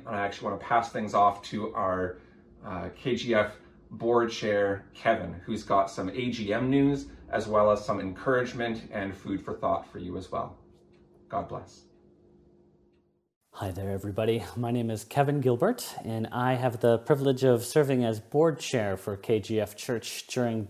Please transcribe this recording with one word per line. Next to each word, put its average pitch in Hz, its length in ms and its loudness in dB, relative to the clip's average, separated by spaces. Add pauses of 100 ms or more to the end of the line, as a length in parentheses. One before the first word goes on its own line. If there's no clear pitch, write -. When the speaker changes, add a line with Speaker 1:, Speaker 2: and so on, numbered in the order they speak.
Speaker 1:
and 110 80 -6
I 101 100 0
actually 107 200 -6
wanna 98 120 -2
pass 117 340 0
things 107 220 -4
off 101 300 6
to 107 320 -6
our, 92 420 -2 (480)
uh, 87 300 -8
K 120 200 -2
G 117 200 0
F 104 160 2 (400)
board 117 400 2
chair, 101 540 0 (100)
Kevin, 87 400 0 (100)
who's 110 160 -4
got 98 300 2
some 92 180 -6
A 123 220 -4
G 104 200 -4
M 127 200 0
news, 139 340 4 (260)
as 107 160 -2
well 104 240 6
as 104 120 2
some 101 160 -2
encouragement 117 920 -2
and 98 240 -6
food 98 280 -6
for 107 120 -8
thought - 360 -2
for - 60 -12
you 90 200 -8
as 92 140 -10
well. 85 240 -6 (720)
God 95 180 -4
bless. - 340 -14 (1700)
Speaker 2:
Hi 98 180 -6
there, 98 180 -6
everybody. 104 540 0 (120)
My 120 140 -2
name 117 220 0
is 107 120 -6
Kevin 143 380 0
Gilbert, 131 640 2
and 113 240 -4
I 123 260 0
have 120 280 0
the 117 180 6
privilege 135 440 2
of 120 220 6
serving 135 380 2
as 113 160 0
board 156 400 2
chair 104 380 0
for 101 200 -6
K 110 220 2
G 107 200 -2
F 104 160 -2
Church - 520 -6
during 113 420 -2